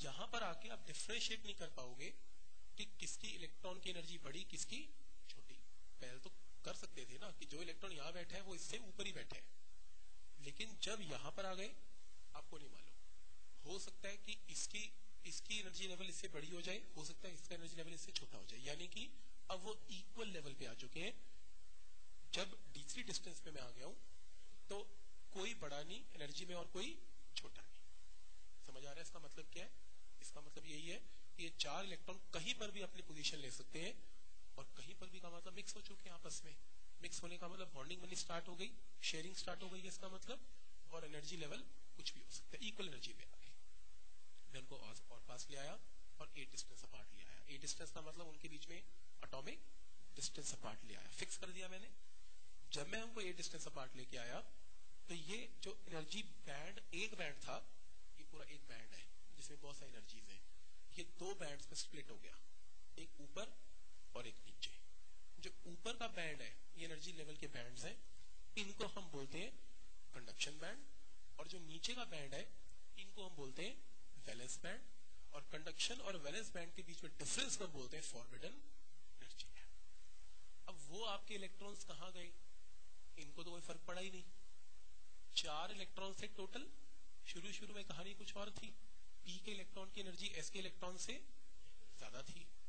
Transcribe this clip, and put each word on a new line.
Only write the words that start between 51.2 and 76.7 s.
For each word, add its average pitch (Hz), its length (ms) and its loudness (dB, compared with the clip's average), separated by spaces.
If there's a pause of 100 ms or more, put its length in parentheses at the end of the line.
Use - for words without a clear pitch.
कर - 140 0
दिया 185 180 0
मैंने। 185 220 -2 (840)
जब 147 160 2
मैं 214 140 2
उनको 226 180 0
ए 180 120 0
डिस्टेंस 170 340 0
अपार्ट 135 300 0
लेके 127 200 -2
आया, 123 260 0 (680)
तो 175 60 2
ये 185 340 0 (140)
जो 196 140 0 (120)
एनर्जी 165 340 0 (240)
बैंड, 160 340 -2 (140)
एक 208 200 2
बैंड 156 200 0
था, - 220 0 (640)
ये 151 120 0
पूरा 151 140 0
एक 147 240 -2
बैंड 113 260 -2
है, - 100 0 (320)
जिसमें - 240 0
बहुत 143 160 0
सारी 135 160 -2
एनर्जीज 110 380 0
हैं। 95 100 0 (580)
ये 175 60 2 (140)
दो 190 160 2
बैंड्स 151 320 0
में - 80 0
स्प्लिट - 360 0
हो 110 60 0
गया, - 200 0 (600)
एक 160 220 0
ऊपर 185 340 0 (640)
और 120 100 0
एक 110 80 0 (120)
नीचे। - 280 2 (640)
जो 185 100 0 (220)
ऊपर 233 240 2
का 233 120 2
बैंड 160 320 2
है, 107 160 0 (200)
ये 165 80 0
एनर्जी 160 280 0
लेवल 151 240 0
के 151 100 0
बैंड्स 123 380 0
हैं, 196 120 0 (640)
इनको 208 280 2
हम 190 260 0
बोलते 139 260 0
हैं 220 140 0 (640)
कंडक्शन 143 440 0
बैंड, 190 260 0 (540)
और 156 100 0
जो 185 100 0
नीचे 165 360 0
का 247 100 0
बैंड 147 300 0
है, 180 120 0 (520)
इनको 190 300 0
हम 170 80 0
बोलते 135 260 0
हैं 240 120 0 (520)
वैलेंस 120 360 0
बैंड। 185 180 0 (540)
और 147 80 0 (100)
कंडक्शन 165 480 2
और 190 160 0
वैलेंस 160 360 0
बैंड 170 220 0